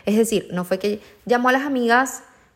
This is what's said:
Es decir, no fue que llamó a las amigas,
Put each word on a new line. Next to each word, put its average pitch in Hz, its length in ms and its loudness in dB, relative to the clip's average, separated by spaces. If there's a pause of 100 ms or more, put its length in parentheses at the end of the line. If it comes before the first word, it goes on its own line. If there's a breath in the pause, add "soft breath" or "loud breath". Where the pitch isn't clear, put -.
Es 202 100 2
decir, 220 360 0
no 180 120 -4
fue 185 160 -4
que 208 220 -4 (240 loud breath)
llamó 240 240 2
a - 20 4
las 269 120 2
amigas, 254 600 0 (320 loud breath)